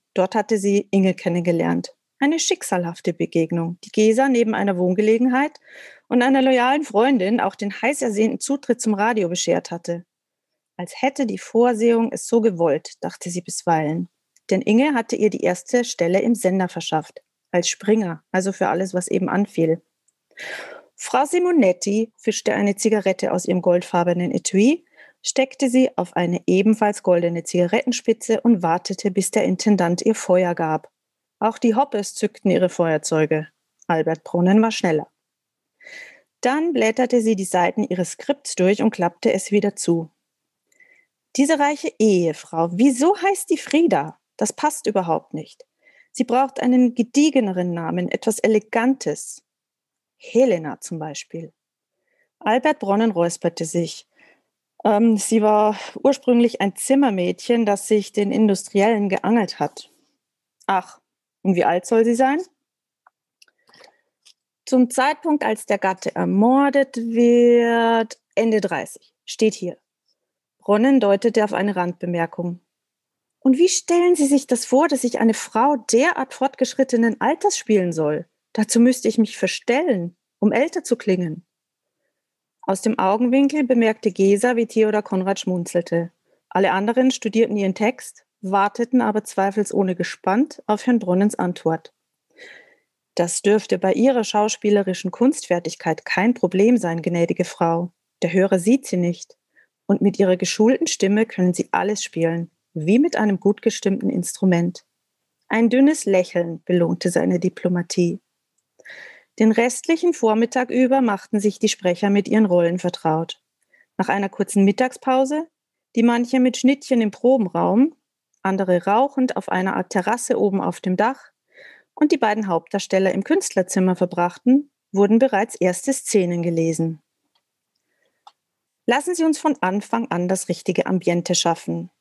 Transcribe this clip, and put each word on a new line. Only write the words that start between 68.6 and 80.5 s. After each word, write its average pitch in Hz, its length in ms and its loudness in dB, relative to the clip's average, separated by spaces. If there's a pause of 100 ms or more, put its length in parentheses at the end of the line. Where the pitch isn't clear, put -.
dreißig, - 520 -8 (100)
steht 220 300 0
hier. 175 240 -10 (800)
Bronnen 247 420 2
deutete 214 440 2
auf 208 100 -2
eine 196 220 -2
Randbemerkung. 175 840 -6 (800)
Und 262 200 2
wie 370 100 4
stellen 349 460 0
Sie 294 100 0
sich 277 220 2
das 240 180 -2
vor, 285 220 2
dass 285 160 -2
ich 240 160 -2
eine 226 160 2
Frau 277 400 0
derart 233 580 0
fortgeschrittenen 247 880 -2
Alters 320 380 0
spielen 180 340 0
soll? 156 320 -2 (280)
Dazu 220 260 0
müsste 247 280 4
ich 220 120 0
mich 214 180 0
verstellen, 214 800 -2 (240)
um 208 120 2